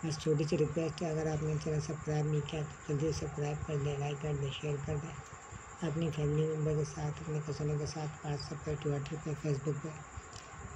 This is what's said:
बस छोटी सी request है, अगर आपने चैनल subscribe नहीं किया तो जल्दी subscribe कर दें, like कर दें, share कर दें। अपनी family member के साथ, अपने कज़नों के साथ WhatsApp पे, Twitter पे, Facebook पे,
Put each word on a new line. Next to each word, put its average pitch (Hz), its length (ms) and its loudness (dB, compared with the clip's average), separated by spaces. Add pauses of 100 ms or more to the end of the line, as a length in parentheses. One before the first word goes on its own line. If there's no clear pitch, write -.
बस 156 140 0
छोटी 156 260 4
सी 175 100 4
request 156 460 2
है, 170 100 2
अगर 156 160 2
आपने 151 300 2
चैनल 151 220 2
subscribe 151 520 0
नहीं 151 100 4
किया 156 220 -2
तो - 300 -4
जल्दी 151 200 4
subscribe 147 440 -2 (100)
कर 151 100 0
दें, 143 220 2
like 143 220 0
कर 151 120 0
दें, 139 180 0
share 147 340 -2
कर 156 100 0
दें। - 920 -6
अपनी 160 220 2
family 151 360 4
member 156 280 2
के 151 100 2
साथ, 151 260 -4 (120)
अपने 151 160 0
कज़नों 147 400 0
के 147 60 0
साथ 151 220 -4 (180)
WhatsApp 147 400 -4
पे, 151 100 0
Twitter 143 420 0
पे, 151 180 -2
Facebook 143 480 0
पे, 160 80 -4 (840)